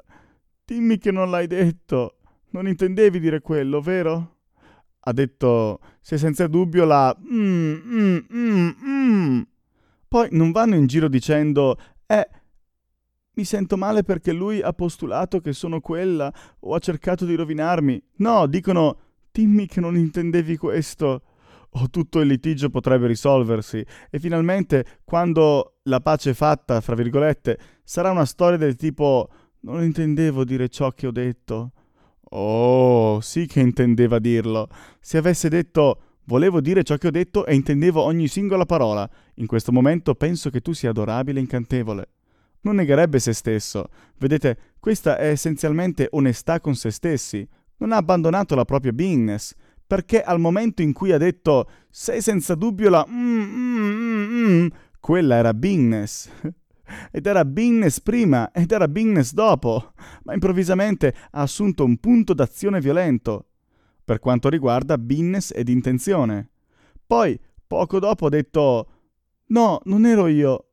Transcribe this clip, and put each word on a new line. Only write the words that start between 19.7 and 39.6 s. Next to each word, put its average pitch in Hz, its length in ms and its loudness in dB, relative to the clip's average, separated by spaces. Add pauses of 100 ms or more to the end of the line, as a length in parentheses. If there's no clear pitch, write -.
non 170 160 -2
intendevi 165 600 -2
questo." 147 680 -4 (520)
O 123 140 -2
tutto 165 300 -2
il 151 80 4
litigio 139 420 0
potrebbe 123 380 2
risolversi 117 760 0 (280)
e 151 80 -8
finalmente, 165 840 -2
quando 160 800 0
la 131 180 -2
pace 151 280 0
è 127 40 0
fatta, 147 480 0
fra 120 120 -6
virgolette, 120 640 -2 (260)
sarà 185 280 -2
una 175 140 2
storia 175 320 2
del 147 180 0
tipo, 139 540 0 (320)
"Non 170 220 -6
intendevo 156 640 0
dire 127 240 -4
ciò 135 220 -4
che - 160 -8
ho 123 40 -4
detto." 120 600 -6 (640)
Oh, 113 840 4
sì 170 260 -4
che - 120 0
intendeva 120 600 4
dirlo. 110 500 -2 (300)
Se - 180 -4
avesse 165 320 0
detto, 151 760 0
"Volevo 160 360 2
dire 170 220 0
ciò 147 140 -2
che 175 100 -4
ho 160 40 0
detto 180 360 -2
e 151 80 4
intendevo 151 480 2
ogni 160 240 0
singola 196 380 -2
parola," 107 440 -2 (260)
in 117 120 -8
questo 117 240 -2